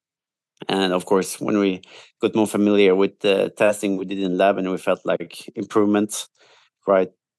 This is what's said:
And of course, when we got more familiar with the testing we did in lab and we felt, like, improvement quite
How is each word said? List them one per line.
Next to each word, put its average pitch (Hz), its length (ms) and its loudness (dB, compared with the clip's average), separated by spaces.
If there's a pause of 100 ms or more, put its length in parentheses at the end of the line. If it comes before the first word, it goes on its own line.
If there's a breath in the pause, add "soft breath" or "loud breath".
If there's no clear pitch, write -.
(680)
And 98 240 -2
of 90 120 -2
course, 95 340 -2
when 104 200 -2
we 95 240 0 (400 loud breath)
got 101 120 0
more 110 120 2
familiar 101 480 4
with 98 260 0
the 98 300 0
testing 104 460 0
we 95 100 -6
did 98 140 -6
in 92 180 -2
lab 98 180 2
and 95 140 -4
we 92 80 -4
felt, - 260 -4
like, - 520 -6
improvement 104 720 0 (540 soft breath)
quite 95 280 2 (280)